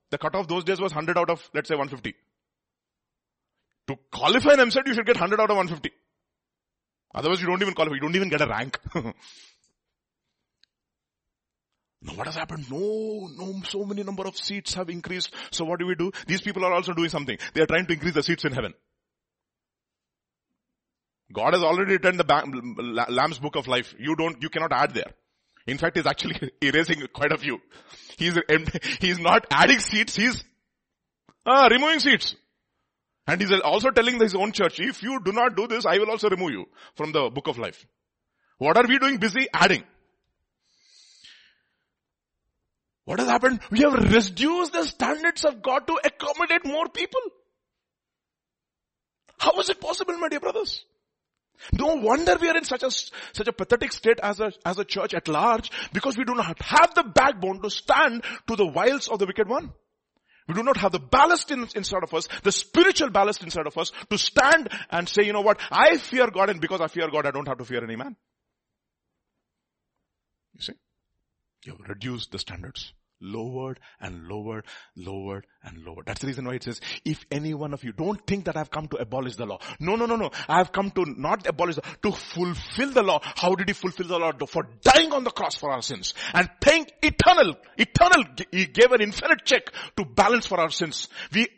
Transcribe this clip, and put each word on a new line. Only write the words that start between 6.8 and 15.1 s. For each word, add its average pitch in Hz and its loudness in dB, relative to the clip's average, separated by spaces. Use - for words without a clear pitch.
Otherwise, 170 -2
you 180 -4
don't 180 -2
even 196 -2
qualify. 156 -2
You 135 -6
don't 160 -2
even 190 0
get 147 0
a 147 2
rank. 113 -6
<laughs> 117 -6
Now, 78 -16
what 98 -10
has 160 -10
happened? 160 -10
No, 214 -6
no, 190 -10
so 202 -6
many 202 -6
number 196 -8
of 190 -10
seats - -8
have 180 -6
increased. 175 -8